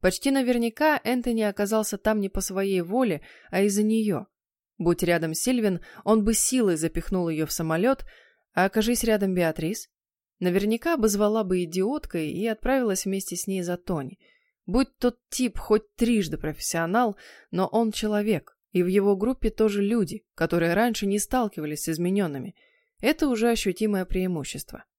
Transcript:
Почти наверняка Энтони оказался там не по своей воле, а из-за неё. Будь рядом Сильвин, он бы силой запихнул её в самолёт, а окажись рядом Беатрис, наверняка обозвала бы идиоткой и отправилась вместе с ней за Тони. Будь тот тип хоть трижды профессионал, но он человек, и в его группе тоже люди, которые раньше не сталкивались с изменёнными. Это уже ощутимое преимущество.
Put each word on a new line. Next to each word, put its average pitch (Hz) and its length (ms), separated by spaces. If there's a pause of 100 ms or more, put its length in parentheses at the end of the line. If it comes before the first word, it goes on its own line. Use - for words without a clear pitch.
Почти 185 300
наверняка 254 720
Энтони 240 380
оказался 208 560
там 214 220
не 196 100
по 196 120
своей 196 400
воле, 202 400 (280)
а 190 120
из-за 208 220
неё. 214 420 (520)
Будь 170 260
рядом 165 300
Сильвин, 214 480 (220)
он 214 200
бы 220 100
силой 214 420
запихнул 165 540
её 156 160
в 147 60
самолёт, 175 540 (480)
а 185 120
окажись 220 380
рядом 196 300
Беатрис, 170 540 (520)
наверняка 208 560
обозвала 214 480
бы 180 200
идиоткой 175 680
и 180 160
отправилась 233 600
вместе 190 300
с - 120
ней 190 160
за 175 140
Тони. 151 420 (480)
Будь 240 300
тот 240 200 (120)
тип 247 280
хоть - 380
трижды 214 420
профессионал, 165 800 (360)
но 185 160
он 220 260
человек, 208 640 (160)
и 180 100
в 175 40
его 202 280
группе 226 340
тоже 208 320
люди, 208 440 (100)
которые 165 380
раньше 220 340
не 202 120
сталкивались 160 640
с - 60
изменёнными. 175 640 (460)
Это 302 300
уже 233 200
ощутимое 202 560
преимущество. - 800 (160)